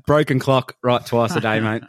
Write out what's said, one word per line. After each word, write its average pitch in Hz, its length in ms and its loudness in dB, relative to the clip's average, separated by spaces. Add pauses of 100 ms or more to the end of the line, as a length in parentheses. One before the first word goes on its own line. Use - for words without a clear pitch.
broken 147 320 2
clock, 131 460 0
right 123 200 0
twice 117 300 0
a - 60 -2
day, 110 180 0
mate. 110 300 -2